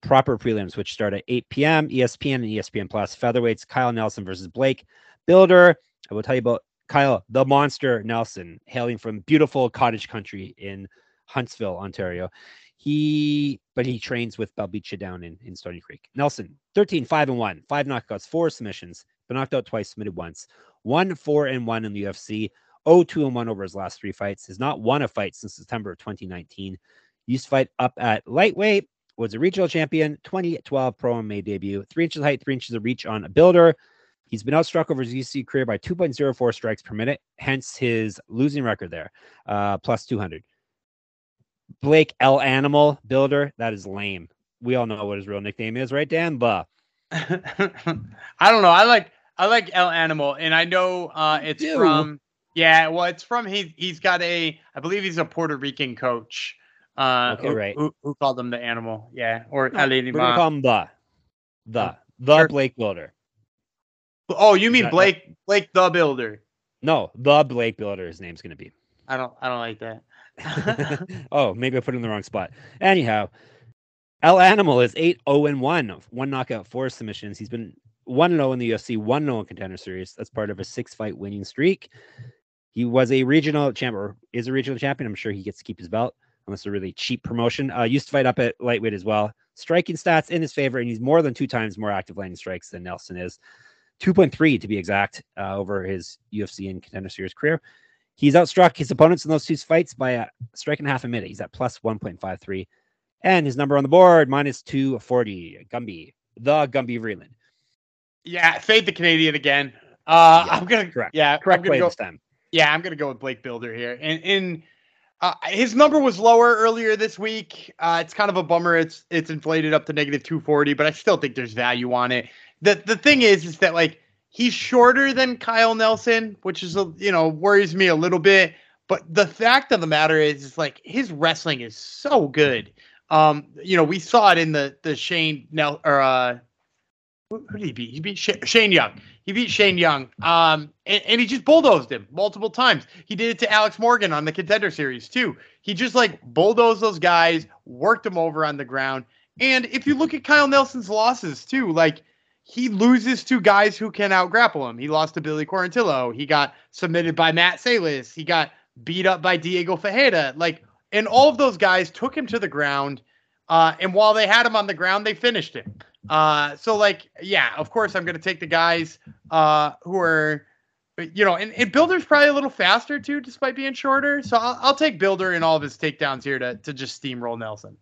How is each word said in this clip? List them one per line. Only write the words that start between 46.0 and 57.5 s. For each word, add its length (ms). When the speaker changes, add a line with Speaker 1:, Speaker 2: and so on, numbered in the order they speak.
Speaker 1:
Dan? 300
Buh. 260
Speaker 2:
<laughs> 240
I 580
don't 220
know. 80
I 140
like, 260
I 100
like 280
El 160
Animal, 500
and 140
I 100
know, 440
uh, 340
Speaker 1:
You 80
Speaker 2:
it's 120
Speaker 1:
do? 140
Speaker 2:
from, 440
yeah, 340
well, 160
it's 180
from, 220
he, 320
he's 240
got 220
a, 360
I 60
believe 220
he's 160
a 80
Puerto 320
Rican 360
coach. 640
Uh, 420
Speaker 1:
Okay, 100
Speaker 2:
who, 60